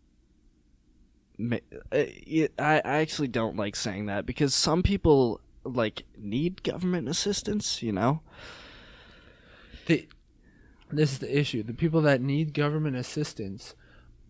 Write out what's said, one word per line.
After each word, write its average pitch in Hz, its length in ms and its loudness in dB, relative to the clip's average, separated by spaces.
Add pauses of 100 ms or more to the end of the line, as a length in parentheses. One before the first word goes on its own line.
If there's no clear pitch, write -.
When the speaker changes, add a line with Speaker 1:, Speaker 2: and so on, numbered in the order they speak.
(1400)
Speaker 1:
ma-, 117 200 -2 (340)
uh, 139 120 2 (240)
y-, 151 220 2 (100)
I, 151 240 2
I 139 180 0
actually 156 280 -2
don't 113 260 0
like 101 200 -4
saying 104 320 -4
that 101 180 -4
because 135 280 0
some 165 300 2
people, 143 560 6 (240)
like, 120 400 -2 (140)
need 127 460 -4
government 175 460 -2
assistance, 208 720 -2
you 117 100 0
know? 120 300 2 (1700)
Speaker 2:
The, 160 200 2 (840)
this 147 220 4
is 131 60 -6
the 123 200 -2
issue. 131 240 -2
The 117 100 -8
people 160 280 2
that 139 200 6
need 143 320 0
government 147 440 0
assistance 117 800 -6 (540)